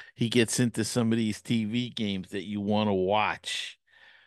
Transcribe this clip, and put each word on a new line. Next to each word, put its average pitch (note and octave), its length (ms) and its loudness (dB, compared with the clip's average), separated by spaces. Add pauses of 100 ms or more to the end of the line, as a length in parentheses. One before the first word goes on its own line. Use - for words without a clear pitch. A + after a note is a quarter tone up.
(140)
he A#2+ 140 0
gets A2+ 320 4
into A#2 240 0
some A2+ 280 0
of A2+ 60 2
these A2 220 -2
T A#2 240 0
V A#2 260 -2
games G2 400 -4
that G2 140 -6
you G#2 160 -6
wanna G#2 340 2
watch, F#2+ 840 -2 (480)